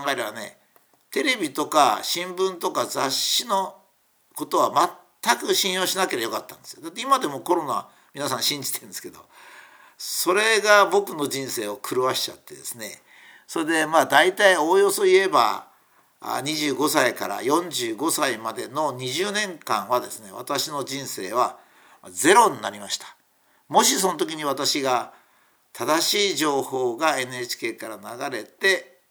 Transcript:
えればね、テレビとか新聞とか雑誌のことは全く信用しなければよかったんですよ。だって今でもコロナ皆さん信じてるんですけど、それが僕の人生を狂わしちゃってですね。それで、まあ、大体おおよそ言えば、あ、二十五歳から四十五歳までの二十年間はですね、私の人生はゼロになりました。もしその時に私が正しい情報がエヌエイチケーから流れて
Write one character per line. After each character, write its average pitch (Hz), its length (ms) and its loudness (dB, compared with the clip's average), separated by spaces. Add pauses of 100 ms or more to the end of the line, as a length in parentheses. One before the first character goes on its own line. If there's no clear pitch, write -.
(100)
え 131 60 0
れ 120 60 -4
ば 107 100 -6
ね、 110 240 -12 (540)
テ - 120 -2
レ 254 140 0
ビ 156 160 -4
と 147 140 -4
か 123 360 4
新 180 260 -4
聞 185 280 -2
と 175 160 -4
か 131 140 -2
雑 135 260 -4
誌 - 340 -2
の 196 300 -2 (580)
こ 151 120 -8
と - 100 -2
は 143 420 2 (240)
全 233 160 0
く 214 160 -2
信 185 200 0
用 185 120 -2
し 180 120 -2
な 185 80 2
け 143 100 -4
れ 113 120 -2
ば 104 80 -6
よ - 20 -4
か - 60 -12
っ - 20 -20
た - 100 -20
ん - 60 -20
で - 20 -20
す - 100 -18
よ。 - 80 -20
だ 160 60 -12
っ - 40 -16
て 226 100 -12
今 269 160 2
で - 80 -4
も 139 140 -6
コ 175 140 0
ロ 160 120 -2
ナ 110 220 -4 (260)
皆 139 140 -6
さ 127 80 -2
ん 113 60 -4
信 147 180 -2
じ - 120 -6
て - 80 -6
る 113 60 -20
ん - 20 -20
で 90 60 -18
す - 60 -10
け 110 80 -14
ど、 76 120 -20 (760)
そ - 380 -2
れ 214 260 4
が 208 260 8
僕 196 280 0
の 143 140 -2
人 131 200 -4
生 107 200 -4
を 104 80 -6
狂 - 260 -2
わ 127 120 2
し - 100 -2
ち - 60 -6
ゃ - 40 -14
っ - 40 -20
て - 160 -20
で 135 80 -20
す - 140 -12
ね。 107 240 -14 (460)
そ - 140 -4
れ 160 40 0
で、 160 220 2
ま 160 140 4
あ、 127 60 4
大 160 280 6
体 185 220 6
お 156 140 2
お 190 80 6
よ 196 120 6
そ 202 140 0
言 190 220 6
え - 20 0
ば、 113 400 2 (520)
あ、 117 220 -6
二 151 120 -4
十 151 200 -2
五 143 140 0
歳 123 260 2
か 98 120 -6
ら 101 160 -6
四 160 280 0
十 120 260 -6
五 151 140 -2
歳 135 280 0
ま 113 140 -6
で 110 160 -8
の 143 240 -2
二 127 160 -8
十 180 240 -4
年 196 260 -4
間 104 300 -4
は 123 120 2
で - 100 -10
す - 100 -14
ね、 101 120 -18
私 135 360 -6
の 143 160 -6
人 139 220 -8
生 101 260 -8
は 117 260 0 (520)
ゼ 139 240 4
ロ 214 200 6
に 113 60 -12
な 104 100 -6
り 104 100 -14
ま 98 100 -14
し - 80 -6
た。 - 180 -16 (520)
も 185 140 4
し 247 160 2
そ 185 140 0
の 151 60 -6
時 160 180 -4
に 151 80 -8
私 139 380 -2
が 127 300 0 (600)
正 165 580 0
し 160 40 -2
い - 20 -6
情 143 260 2
報 127 340 -2
が 147 220 0
エ 131 60 -2
ヌ 127 120 -10
エ 123 60 -6
イ 123 60 -8
チ - 100 -6
ケ 117 120 -4
ー 107 60 -8
か - 120 -12
ら 110 80 -12
流 123 400 -8
れ 107 80 -8
て - 560 0 (100)